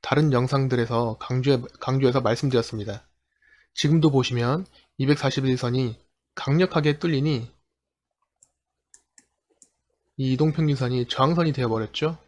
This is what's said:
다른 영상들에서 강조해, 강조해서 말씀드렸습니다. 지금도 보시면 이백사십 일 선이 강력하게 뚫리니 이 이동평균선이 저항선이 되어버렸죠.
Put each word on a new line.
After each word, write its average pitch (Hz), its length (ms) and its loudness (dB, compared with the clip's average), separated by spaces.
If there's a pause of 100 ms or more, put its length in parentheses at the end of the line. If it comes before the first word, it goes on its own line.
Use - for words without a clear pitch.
다른 147 320 2
영상들에서 120 840 0
강조해, 127 440 0 (180)
강조해서 135 420 2
말씀드렸습니다. 113 840 -2 (680)
지금도 156 360 2
보시면 127 560 0 (320)
이백사십 135 480 0
일 127 100 2
선이 123 400 -2 (380)
강력하게 151 640 0
뚫리니 143 540 -2 (2750)
이 131 160 0
이동평균선이 135 760 0
저항선이 160 460 2
되어버렸죠. 127 760 -2